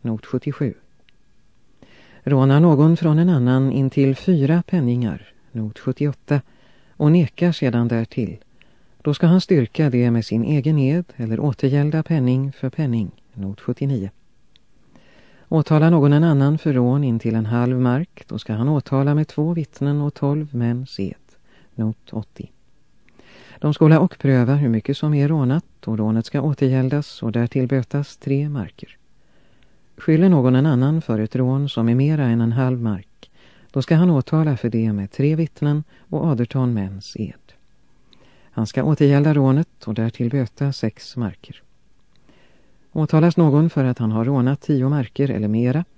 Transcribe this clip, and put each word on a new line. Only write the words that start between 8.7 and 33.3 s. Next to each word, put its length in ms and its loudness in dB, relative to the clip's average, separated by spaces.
då 120 -2
ska 140 0
han 140 4
styrka 480 0
det 220 2
med 140 0
sin 180 -2
egen 360 0
ed 260 0
eller 240 -4
återgälda 640 0
penning 480 0
för 180 -8
penning, 420 -4
not 280 -10
sjuttionio. 480 -4
Åtalar 420 2
någon 220 4
en 100 4
annan 340 2
för 160 -2
rån 300 2
intill 320 -2
en 100 -2
halv 340 -2
mark, 480 -2
då 120 -8
ska 140 -8
han 160 -2
åtala 460 0
med 120 0
två 260 -4
vittnen 480 -4
och 120 -4
tolv 420 -4
mäns 440 -4
ed, 160 -6
not 380 -6
åttio. 340 -12
De 140 -2
skola 260 6
och 200 0
pröva 360 2
hur 140 0
mycket 280 -2
som 160 -2
är 140 2
rånat, 380 0
och 120 -4
rånet 280 0
ska 160 -6
återgäldas 840 -2
och 80 -4
därtill 360 -2
bötas 500 -4
tre 320 -4
marker. 480 -12
Skyller 320 2
någon 260 4
en 100 2
annan 360 0
för 180 -4
ett 160 -4
rån 340 -2
som 200 -2
är 60 2
mera 280 0
än 180 0
en 100 0
halv 300 -2
mark, 500 -8